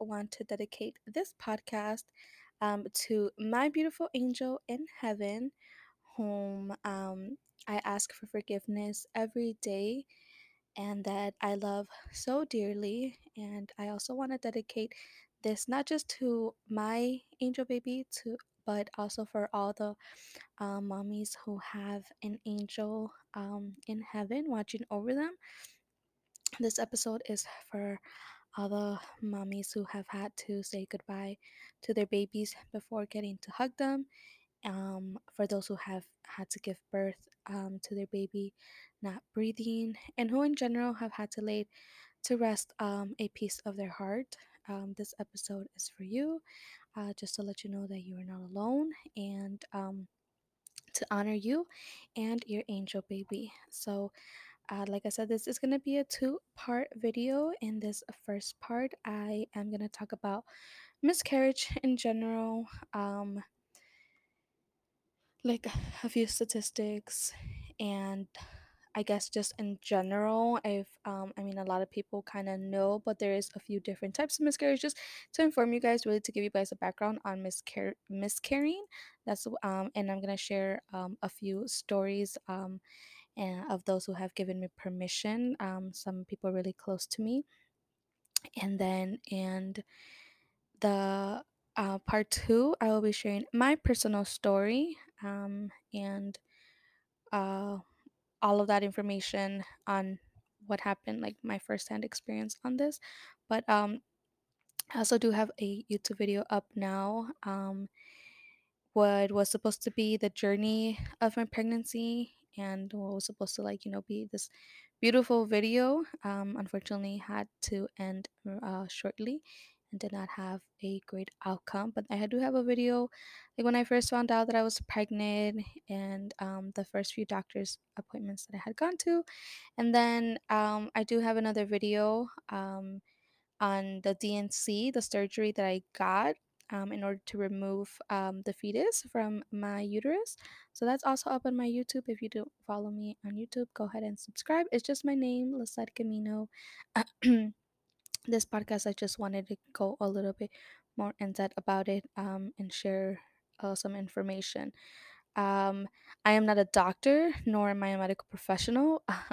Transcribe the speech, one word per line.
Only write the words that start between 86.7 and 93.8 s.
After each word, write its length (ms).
close 340
to 160
me. 220
And 160
then, 440
and 540
the, 640
uh, 220
part 340
two, 480
I 80
will 140
be 100
sharing 400
my 240
personal 480